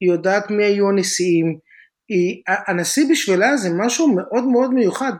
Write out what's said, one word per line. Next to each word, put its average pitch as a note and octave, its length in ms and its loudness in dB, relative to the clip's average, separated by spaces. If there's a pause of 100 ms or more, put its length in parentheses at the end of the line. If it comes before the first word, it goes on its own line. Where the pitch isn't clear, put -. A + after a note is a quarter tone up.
היא F3+ 120 2
יודעת G3 380 0
מי G#3 140 0
היו G3+ 240 2
הנשיאים, F3 720 0 (500)
היא, F#3+ 400 -2
ה-, G3 220 -2
הנשיא F3+ 400 0
בשבילה A3+ 460 2
זה G3+ 160 -2
משהו A#3+ 420 0
מאוד A3 300 -2
מאוד B3+ 300 2
מיוחד, B3 460 0